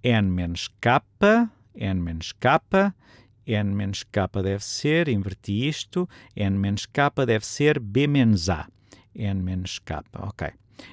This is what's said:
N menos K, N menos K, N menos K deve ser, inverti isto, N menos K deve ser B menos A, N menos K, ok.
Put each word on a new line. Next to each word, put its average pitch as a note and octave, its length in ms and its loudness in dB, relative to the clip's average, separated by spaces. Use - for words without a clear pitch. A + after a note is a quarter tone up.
N A2 280 2
menos F2 400 -4
K, B2 220 4
N F#2+ 260 -2
menos E2 300 -6
K, F#3+ 640 2
N G#2 300 0
menos G2 300 -6
K F#2+ 240 0
deve G2 240 -2
ser, D#3 440 0
inverti G#2 580 -2
isto, F3+ 420 -4
N G3 200 0
menos G2+ 300 -2
K C#3+ 240 0
deve A2 180 2
ser D3 360 0
B A#2 260 0
menos A2+ 420 4
A, D#2+ 200 -4
N G2 300 -4
menos F#2 380 -6
K, - 320 -8
ok. - 380 -10